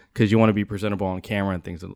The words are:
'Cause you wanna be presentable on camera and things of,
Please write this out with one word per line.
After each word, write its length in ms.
'Cause 180
you 60
wanna 140
be 120
presentable 420
on 140
camera 340
and 80
things 220
of, 120